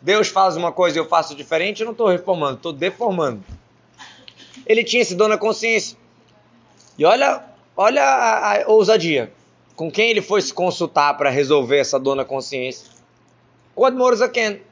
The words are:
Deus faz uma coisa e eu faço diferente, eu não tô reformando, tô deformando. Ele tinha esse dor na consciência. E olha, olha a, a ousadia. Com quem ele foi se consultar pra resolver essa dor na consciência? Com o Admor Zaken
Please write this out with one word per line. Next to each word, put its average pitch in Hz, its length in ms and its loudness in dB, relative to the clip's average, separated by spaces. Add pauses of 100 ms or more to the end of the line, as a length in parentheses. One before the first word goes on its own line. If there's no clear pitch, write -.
Deus 202 260 2
faz 190 280 2
uma 170 140 -2
coisa 170 280 0
e - 20 -2
eu 156 80 -4
faço 160 260 0
diferente, 165 460 -4
eu 226 60 -4
não 226 80 -8
tô 233 120 -2
reformando, 175 520 0
tô 165 140 -10
deformando. 151 720 -4 (1200)
Ele 220 180 2
tinha 233 180 0
esse 185 120 -2
dor 214 140 2
na 214 100 0
consciência. 214 580 -4 (1000)
E 143 60 0
olha, 254 380 2 (340)
olha 247 260 2
a, 226 600 2
a - 60 -4
ousadia. 180 640 2 (420)
Com 160 160 -8
quem 220 200 0
ele 208 100 0
foi 208 220 -2
se - 100 -6
consultar 156 640 0
pra 139 140 2
resolver 139 480 2
essa 135 200 0
dor 135 160 0
na 135 100 -2
consciência? 131 680 -8 (840)
Com - 80 0
o 262 40 4
Admor 254 280 2
Zaken 226 460 -2 (120)